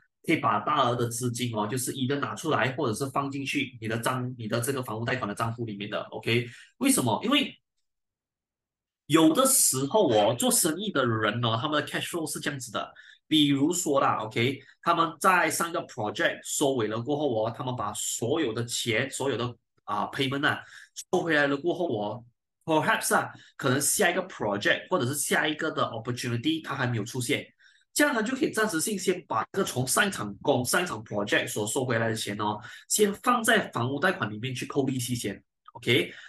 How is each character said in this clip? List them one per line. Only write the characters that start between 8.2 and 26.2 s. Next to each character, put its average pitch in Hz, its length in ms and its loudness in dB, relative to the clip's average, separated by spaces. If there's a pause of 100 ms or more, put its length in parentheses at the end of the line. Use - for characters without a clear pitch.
有 160 260 6
的 269 140 4
时 139 400 2
候 190 240 4
哦， 107 260 6
做 247 140 2
生 165 300 2
意 208 100 -4
的 131 160 2
人 110 380 0
哦， 113 160 2
他 151 80 -4
们 147 120 2
的 143 60 -6
cash 160 220 -4
flow 160 200 -6
是 160 120 -8
这 147 100 -4
样 139 80 -8
子 123 140 -12
的， - 200 -6 (360)
比 151 220 4
如 143 220 4
说 147 280 2
啦， 131 160 2
OK， 120 420 0 (240)
他 170 120 4
们 165 140 2 (120)
在 175 280 4
上 170 220 -2
个 165 160 -2
project 117 560 -2
收 139 300 0
尾 113 160 0
了 113 120 -4
过 143 160 -2
后 147 160 0
哦， 113 240 0
他 135 60 -10
们 127 140 -4
把 107 160 -6
所 135 480 -2
有 123 120 0
的 117 120 -4
钱、 120 440 -2
所 135 220 -2
有 117 60 0
的， 117 200 -4 (280)
啊， 101 220 -2
payment 139 380 -2
啊， 117 140 2 (540)
收 180 100 2
回 160 140 2
来 143 100 4
了 139 100 2
过 170 160 -2
后 170 140 -2 (100)
哦， 107 280 -4 (400)
perhaps 165 500 2
啊， 135 160 0 (260)
可 - 140 0
能 135 100 4
下 175 300 2
一 - 20 -2
个 185 140 -2
project 107 640 -2
或 185 80 2
者 123 80 0
是 139 80 -2
下 156 320 0
一 156 80 -2
个 156 160 -4
的 143 140 0
opportunity 120 800 -4